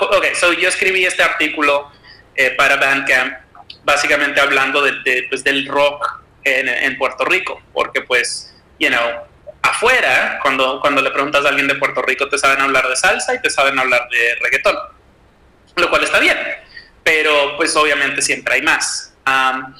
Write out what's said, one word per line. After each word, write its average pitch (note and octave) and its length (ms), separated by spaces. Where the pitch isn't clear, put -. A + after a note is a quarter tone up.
ok, G3 260
so F3 140
yo E3+ 160
escribí F#3+ 360
este F3+ 180
artículo, D3+ 680
eh, C3 160
para C#3 260
Bandcamp, C3+ 580
básicamente D3 560
hablando C#3 420
de, C3 100
de, B2+ 240
pues, C3+ 160
del C#3 220
rock C#3+ 560
en, C3 240
en B2+ 300
Puerto C3+ 260
Rico, F3 360
porque, C#3 300
pues, - 520
you D3+ 100
know, B2 120
afuera, G3+ 800
cuando, C3+ 380
cuando C#3 200
le C3+ 100
preguntas C#3+ 340
a D3 40
alguien C#3 200
de C#3 80
Puerto C3+ 260
Rico, C3 260
te C#3+ 100
saben C3+ 220
hablar C3+ 280
de B2+ 80
salsa G3+ 380
y - 60
te - 80
saben C3+ 300
hablar B2 320
de A#2+ 320
reggaetón, C3+ 340
lo E3+ 120
cual D3+ 160
está G3 140
bien, C#4+ 180
pero, D3+ 540
pues, E3 200
obviamente C#3+ 440
siempre B2 340
hay C3 80
más. - 460
Am, C3 560